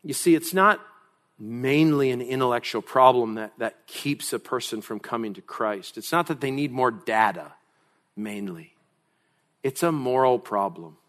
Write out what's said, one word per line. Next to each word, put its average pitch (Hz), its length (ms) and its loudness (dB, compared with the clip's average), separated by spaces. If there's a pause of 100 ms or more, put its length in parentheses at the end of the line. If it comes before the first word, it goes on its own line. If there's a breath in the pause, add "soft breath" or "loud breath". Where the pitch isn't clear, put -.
You 143 100 -8
see, 170 220 4
it's 160 180 -6
not 190 260 4 (560)
mainly 135 760 2
an 123 80 -4
intellectual 123 600 -2
problem 123 540 4
that, 110 240 -10
that - 300 -8
keeps - 440 -6
a 120 60 -4
person 117 420 -6
from 104 200 -10
coming 113 340 -6
to - 80 -16
Christ. 107 560 -6
It's - 140 -8
not 170 160 0
that 151 120 -6
they 135 120 -4
need 139 180 -2
more 127 220 2
data, 107 600 0 (640)
mainly. 101 600 -10 (840)
It's 135 220 -4
a 170 80 2
moral 131 480 2
problem. 87 580 -4 (120)